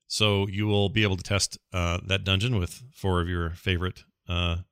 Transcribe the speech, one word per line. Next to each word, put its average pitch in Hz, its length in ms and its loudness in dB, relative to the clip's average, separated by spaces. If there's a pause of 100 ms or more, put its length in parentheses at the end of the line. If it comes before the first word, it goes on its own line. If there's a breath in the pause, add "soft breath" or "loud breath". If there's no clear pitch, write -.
So 101 400 2
you 104 200 -2
will 101 220 4
be 110 120 2
able 98 160 2
to - 60 -10
test, - 340 -2 (160)
uh, 87 320 0
that 95 180 -2
dungeon 98 360 0
with - 240 -4 (100)
four 90 280 0
of 85 60 -2
your 85 240 -2
favorite, 90 520 -4 (260)
uh, 87 280 0 (140)